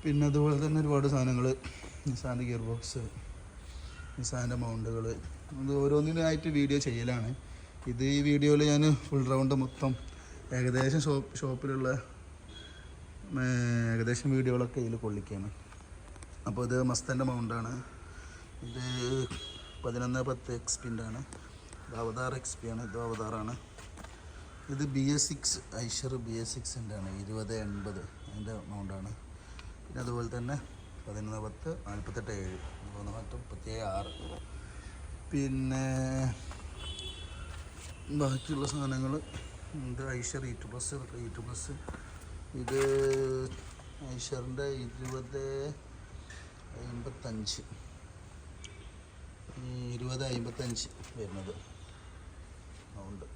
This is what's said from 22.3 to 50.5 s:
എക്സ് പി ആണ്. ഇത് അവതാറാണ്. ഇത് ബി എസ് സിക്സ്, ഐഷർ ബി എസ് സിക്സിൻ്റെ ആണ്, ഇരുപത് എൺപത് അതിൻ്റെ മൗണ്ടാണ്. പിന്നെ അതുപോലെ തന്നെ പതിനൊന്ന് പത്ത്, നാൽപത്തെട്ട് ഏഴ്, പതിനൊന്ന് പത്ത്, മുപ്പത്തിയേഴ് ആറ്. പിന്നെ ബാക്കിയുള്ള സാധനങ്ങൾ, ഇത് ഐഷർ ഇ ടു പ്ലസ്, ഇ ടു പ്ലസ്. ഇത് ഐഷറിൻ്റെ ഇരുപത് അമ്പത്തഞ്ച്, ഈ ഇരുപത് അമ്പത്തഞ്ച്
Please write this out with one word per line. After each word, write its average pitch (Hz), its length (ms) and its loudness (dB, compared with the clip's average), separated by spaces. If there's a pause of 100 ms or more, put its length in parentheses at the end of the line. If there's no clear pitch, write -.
എക്സ് - 200 -6
പി 117 140 -6
ആണ്. 113 160 -2
ഇത് 104 80 -4 (100)
അവതാറാണ്. 110 460 -2 (1200)
ഇത് 135 100 0 (120)
ബി 135 100 6 (100)
എസ് 147 160 4
സിക്സ്, - 280 0 (260)
ഐഷർ 127 280 -2 (140)
ബി 113 140 -2
എസ് 113 160 -4
സിക്സിൻ്റെ 113 420 -6
ആണ്, 95 100 -4 (140)
ഇരുപത് 110 300 -4 (100)
എൺപത് 101 380 -4 (280)
അതിൻ്റെ 107 240 -4 (180)
മൗണ്ടാണ്. 98 400 -6 (720)
പിന്നെ 127 180 -8
അതുപോലെ 120 320 -2
തന്നെ 123 200 0 (500)
പതിനൊന്ന് 107 400 -4
പത്ത്, 107 240 -6 (180)
നാൽപത്തെട്ട് 104 440 -4 (100)
ഏഴ്, 92 160 -4 (240)
പതിനൊന്ന് 101 360 -6
പത്ത്, 107 240 -8
മുപ്പത്തിയേഴ് 110 440 -6 (100)
ആറ്. 98 160 -2 (1200)
പിന്നെ 131 540 0 (2250)
ബാക്കിയുള്ള 135 520 2
സാധനങ്ങൾ, 131 400 2 (760)
ഇത് 127 140 -4 (140)
ഐഷർ 131 340 -2
ഇ - 20 -4 (100)
ടു 107 80 -8
പ്ലസ്, 123 240 -4 (280)
ഇ 113 40 -6 (100)
ടു 113 100 -6
പ്ലസ്. 127 260 -6 (880)
ഇത് 131 180 2 (1400)
ഐഷറിൻ്റെ 127 520 -2 (180)
ഇരുപത് 131 600 -4 (1500)
അമ്പത്തഞ്ച്, 117 680 -4 (2000)
ഈ 127 80 -8 (260)
ഇരുപത് 127 340 -2
അമ്പത്തഞ്ച് 120 580 -2 (300)